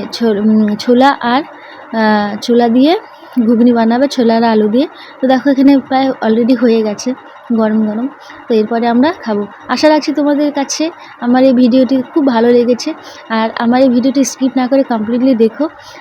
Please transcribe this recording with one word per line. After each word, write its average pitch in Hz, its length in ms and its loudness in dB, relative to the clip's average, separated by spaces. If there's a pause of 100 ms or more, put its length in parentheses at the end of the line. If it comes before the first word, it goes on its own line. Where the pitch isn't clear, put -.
(160)
ছো-, 220 280 0
উম, 214 400 2
ছোলা 254 260 4 (240)
আর, 269 100 0
আহ, 214 880 -4 (140)
ছোলা 240 220 2
দিয়ে 254 260 2 (520)
ঘুগনি 240 340 4
বানাবে, 226 280 2
ছোলা 233 300 0
আর 233 60 0
আলু 214 240 2
দিয়ে। 247 200 0 (320)
তো - 80 -4
দেখো 254 260 0
এখানে 269 180 4 (160)
প্রায় 269 200 0 (180)
already 226 360 2
হয়ে 226 260 2
গেছে 214 240 -6 (480)
গরম 220 280 0
গরম। 220 200 -6 (400)
তো - 60 -6
এরপরে 226 340 -2
আমরা 247 220 2 (140)
খাবো। 208 200 -4 (240)
আশা 247 220 0
রাখছি 302 300 0
তোমাদের 294 320 0
কাছে 285 320 -6 (420)
আমার 247 180 2
এই 269 100 4
ভিডিওটি 254 420 2 (180)
খুব 330 140 0
ভালো 233 300 2
লেগেছে, 240 320 0 (400)
আর 220 180 -2 (160)
আমার 240 180 0
এই 269 80 4
ভিডিওটি 247 320 0 (100)
স্কিপ 262 280 -4
না 254 80 0
করে 269 160 0
কমপ্লিটলি 240 520 -2
দেখো, 226 300 0 (360)